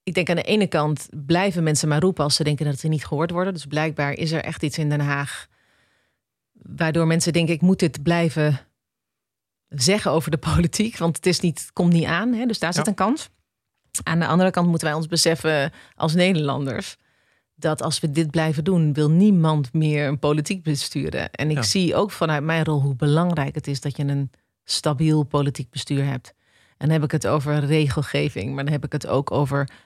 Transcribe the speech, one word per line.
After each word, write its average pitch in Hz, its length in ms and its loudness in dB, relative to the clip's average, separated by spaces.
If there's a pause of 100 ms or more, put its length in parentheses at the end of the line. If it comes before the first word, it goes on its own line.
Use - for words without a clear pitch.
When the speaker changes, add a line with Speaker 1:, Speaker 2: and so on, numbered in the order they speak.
Speaker 1:
ik 180 100 -6
denk 180 160 0
aan 175 60 2
de 170 60 0
ene 208 260 2
kant 151 400 0 (180)
blijven 175 380 2
mensen 156 240 2
maar 147 140 2
roepen 180 220 2
als 147 120 0
ze - 80 0
denken 147 220 0
dat 143 140 -2
ze - 80 -4
niet 156 180 -2
gehoord 160 260 -2
worden. 180 220 -2
Dus 147 120 -10
blijkbaar 147 480 -2
is 156 180 -4
er 160 120 -2
echt - 200 -8
iets 147 140 -4
in 151 120 0
Den 147 100 0
Haag 143 480 -4 (1040)
waardoor 160 560 -2
mensen 165 260 2
denken: 165 200 2
"Ik 156 80 -2
moet 185 180 4
dit 151 240 0
blijven 156 560 2 (1080)
zeggen 180 440 0
over 151 200 0
de 160 60 -2
politiek, 170 600 0
want 165 180 0
het - 100 -6
is 180 140 2
niet, 170 200 -2
het - 140 -14
komt 175 200 4
niet 165 120 4
aan, 208 280 0
hè?" 226 120 -2
Dus 226 140 -2
daar 165 140 -2
zit 156 120 0
Speaker 2:
Ja. 220 40 2
Speaker 1:
een 196 80 -2
kans. 226 320 0 (720)
Aan 165 160 0
de 170 80 0
andere 180 240 4
kant 175 160 2
moeten 165 200 0
wij 151 100 -2
ons 160 100 -4
beseffen 160 640 0 (240)
als 156 180 -2
Nederlanders 151 800 0 (640)
dat 156 220 -2
als 147 180 -2
we 160 120 -2
dit 156 200 0
blijven 160 320 0
doen, 160 300 2
wil 151 160 2
niemand 160 640 4
meer 151 340 0
een 139 120 -4
politiek 156 440 -2
besturen. - 680 -4
En - 180 -4
ik 156 60 0
Speaker 2:
Ja. 131 80 -2
Speaker 1:
zie 175 320 0
ook 196 160 0
vanuit 151 320 -2
mijn 160 220 0
rol 151 160 0
hoe 139 140 0
belangrijk 151 600 0
het 151 120 -8
is 139 140 -6
dat 143 160 -8
je 151 60 -2
een 139 280 -2 (320)
stabiel 156 600 0
politiek 143 460 -2
bestuur 139 360 -4
hebt. 131 280 -6 (440)
En - 100 -6
dan - 20 4
heb 156 140 4
ik 139 80 -2
het 139 160 -2
over 147 380 0
regelgeving, 143 920 0
maar 139 80 -6
dan 147 100 -2
heb 147 120 -4
ik - 60 -8
het 143 160 -6
ook 135 240 0
over 143 380 0 (160)